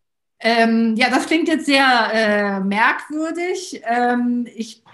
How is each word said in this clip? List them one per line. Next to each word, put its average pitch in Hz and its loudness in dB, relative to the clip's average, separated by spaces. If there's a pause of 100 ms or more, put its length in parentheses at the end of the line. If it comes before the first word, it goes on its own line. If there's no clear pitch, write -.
(400)
Ähm, 226 2
ja, 247 2
das 269 0
klingt 320 0
jetzt 320 0
sehr, 277 4 (260)
äh, 208 0
merkwürdig. 302 -4
Ähm, 240 0
ich, - -12 (120)